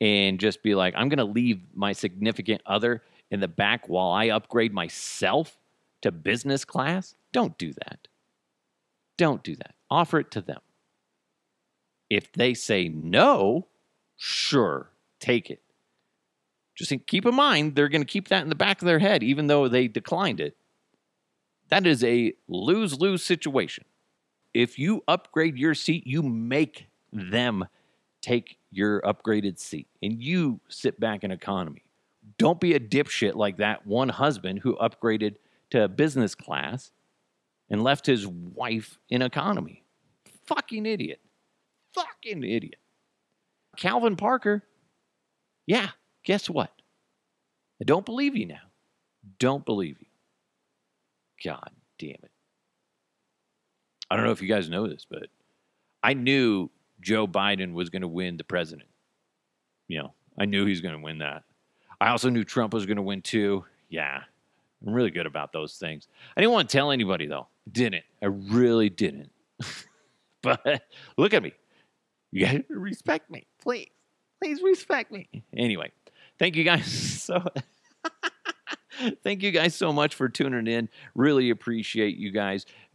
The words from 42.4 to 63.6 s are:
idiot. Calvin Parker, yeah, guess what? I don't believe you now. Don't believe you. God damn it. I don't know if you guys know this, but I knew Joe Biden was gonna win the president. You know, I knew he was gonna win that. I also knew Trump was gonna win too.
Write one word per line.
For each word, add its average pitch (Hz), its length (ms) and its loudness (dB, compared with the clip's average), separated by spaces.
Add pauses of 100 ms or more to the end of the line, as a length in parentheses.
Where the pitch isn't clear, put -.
idiot. 110 360 -4 (960)
Calvin 233 380 0
Parker, 208 480 0 (1000)
yeah, 196 240 2 (340)
guess 196 260 0
what? 151 220 -2 (1120)
I 104 40 -10
don't 180 200 2
believe 269 300 -2
you 104 100 -4
now. 76 240 -18 (720)
Don't 135 260 0
believe 98 340 -4
you. - 80 -20 (1400)
God - 280 -10 (260)
damn 76 140 -12
it. - 200 -20 (1800)
I 98 60 0
don't 113 100 2
know 117 60 2
if 101 100 -4
you 92 60 -6
guys 95 220 0
know 98 180 -2
this, - 220 -12
but - 180 -12 (760)
I 123 120 4
knew 123 560 2 (320)
Joe 107 260 0
Biden 95 460 0
was 85 160 -4
gonna 92 180 -6
win 87 300 -4
the 80 80 -12
president. 82 440 -6 (1000)
You 80 120 -8
know, 71 140 -12 (240)
I 101 80 -2
knew 101 200 0
he 104 60 2
was 90 80 -2
gonna 80 200 -8
win 78 180 -12
that. 76 260 -8 (560)
I 104 100 2
also 123 200 2
knew 117 140 2
Trump 110 300 -2
was 104 120 -2
gonna 101 160 -2
win 95 200 -6
too. 101 440 0 (240)